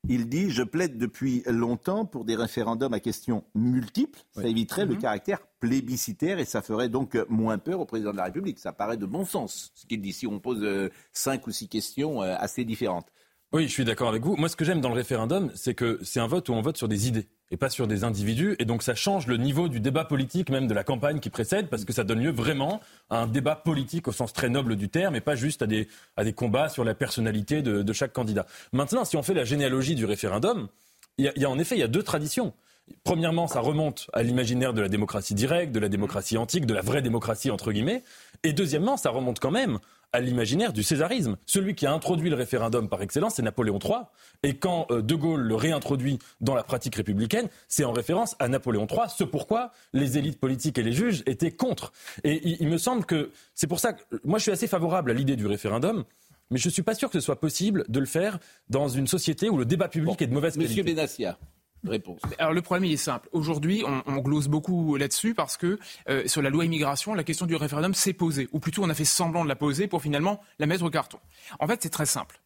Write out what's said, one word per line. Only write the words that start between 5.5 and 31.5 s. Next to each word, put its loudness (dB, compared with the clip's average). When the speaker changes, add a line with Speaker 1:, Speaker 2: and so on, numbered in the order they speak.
Speaker 1:
plébiscitaire -2
et -2
ça -4
ferait -2
donc -2
moins 2
peur -4
au -2
président -4
de -6
la -2
République. » -6
Ça -10
paraît -4
de -6
bon -4
sens, -8
ce -20
qu'il -4
dit, -8
si -8
on -4
pose, -4
euh, 0
cinq -4
ou -6
six -8
questions, -4
euh, 0
assez -4
différentes. -4
Speaker 4:
Oui, 2
je -4
suis 0
d'accord 2
avec 0
vous. 2
Moi, 2
ce -4
que 0
j'aime 2
dans 0
le 0
référendum, 0
c'est -2
que 0
c'est -4
un 2
vote 0
où 0
on 0
vote -2
sur -4
des 0
idées -2
et -4
pas 0
sur -2
des 0
individus. 0
Et -2
donc, 0
ça 0
change 0
le 2
niveau 2
du -2
débat 0
politique, 0
même 2
de 2
la 0
campagne 0
qui -8
précède, -2
parce -4
que -6
ça 0
donne 0
lieu 2
vraiment -2
à 0
un 0
débat 0
politique -2
au -2
sens -4
très 0
noble 0
du -2
terme 0
et 0
pas 0
juste -2
à 0
des, 2
à 0
des 0
combats 0
sur -4
la 2
personnalité 0
de, 2
de 0
chaque -2
candidat. -2
Maintenant, 2
si 0
on 0
fait 0
la 2
généalogie 2
du 2
référendum, 0
il 2
y 4
a, 0
il 2
y 4
a, 4